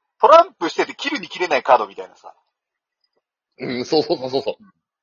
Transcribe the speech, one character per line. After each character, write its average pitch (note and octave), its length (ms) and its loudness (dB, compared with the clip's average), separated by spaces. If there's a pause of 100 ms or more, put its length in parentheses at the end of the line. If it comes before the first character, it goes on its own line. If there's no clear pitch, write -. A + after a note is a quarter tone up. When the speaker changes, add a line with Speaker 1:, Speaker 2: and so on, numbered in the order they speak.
(200)
Speaker 1:
ト A3 80 4
ラ E4 160 8
ン F#4+ 100 -20
プ - 140 -6
し - 60 -10
て - 120 -2
て C4 80 -14
切 - 160 -8
る C#4+ 80 -6
に F3 80 -16
切 - 140 -12
れ F3 80 -2
な D3+ 80 0
い B2 80 -4
カ C3 100 4
ー A#2+ 40 6
ド G#2 100 -6
み G2 80 -20
た F#2 80 -14
い F#2 40 -18
な - 60 -20
さ。 - 220 -20 (1200)
Speaker 2:
う C3 220 -8
ん、 B2 40 -8
そ D#3+ 140 0
う D3 60 2
そ F3 100 -4
う D3 40 -6
そ B2+ 80 -10
う B2+ 40 -10
そ C3+ 80 -2
う A#2+ 40 -6
そ - 140 -8 (460)